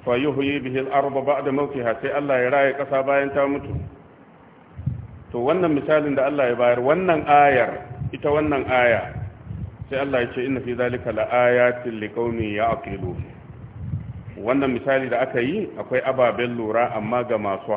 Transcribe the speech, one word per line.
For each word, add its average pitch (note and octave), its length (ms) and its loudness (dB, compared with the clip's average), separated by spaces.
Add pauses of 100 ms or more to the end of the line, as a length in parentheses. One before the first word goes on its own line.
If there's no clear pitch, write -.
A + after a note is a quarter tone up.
"Fa B2 140 2
yuhyi C#3 400 0
bihi B2+ 200 -4 (120)
al-arda C#3 320 0
ba'da C#3 300 0
mawtiha," C3+ 500 -2
sai C#3 80 -4
Allah C#3 320 0
ya B2 80 2
raye C#3 240 4
ƙasa C3+ 320 -2
bayan C#3 240 2
ta C#3 160 0
mutu. C#3 240 -4 (1600)
To, B2 80 -6
wannan D#3 400 2
misalin D3 400 2
da C3 80 2
Allah C#3 240 2
ya A#2+ 80 0
bayar, A#2+ 240 4
wannan D#3+ 400 2
ayar, C#3+ 640 6 (240)
ita C#3 160 -6
wannan D3 400 2
aya, A#2+ 480 4 (720)
sai C3+ 160 -4
Allah C3 240 0
ya - 80 -6
ce, B2+ 80 -4
"Inna C3 180 -2
fi B2 140 -4
zalika B2 400 -2
laayatin B2 880 2
liqaumin A2 560 -2
ya'qilun." G2 640 -4 (1200)
Wannan C3 320 0
misali C3+ 340 0
da A#2 140 0
aka C3 160 -2
yi, E3 400 -2
akwai B2+ 240 -2
ababen B2 560 2
lura, A2+ 380 0
amma A2 260 -2
ga A#2 160 -2
masu G2+ 380 -4